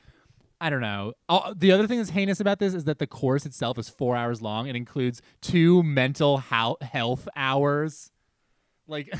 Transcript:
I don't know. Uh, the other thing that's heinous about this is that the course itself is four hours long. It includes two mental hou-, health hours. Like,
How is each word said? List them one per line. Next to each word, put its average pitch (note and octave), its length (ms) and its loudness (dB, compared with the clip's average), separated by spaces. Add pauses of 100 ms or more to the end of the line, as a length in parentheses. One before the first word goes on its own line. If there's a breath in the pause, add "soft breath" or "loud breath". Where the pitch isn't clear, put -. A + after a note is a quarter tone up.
(600)
I E3 100 -2
don't C3+ 100 0
know. G#2 320 -4 (160)
Uh, F#3+ 280 0
the F#3 140 6
other G3+ 160 6
thing A#3+ 120 -2
that's G#3 120 -4
heinous F#3+ 300 -2
about G3+ 180 0
this F#3+ 160 -2
is D#3+ 100 -6
that D3+ 140 -2
the C#3 80 -4
course C3+ 400 -2
itself B2 320 -6
is A2 100 -8
four B2 280 -2
hours A#2+ 260 -4
long. A2 240 -4
It C3 100 -8
includes B2 460 -4 (180)
two F3 420 6
mental C#3+ 560 2
hou-, A#2+ 440 0
health B2 540 -4
hours. C#3+ 720 -2 (760)
Like, D3 340 -10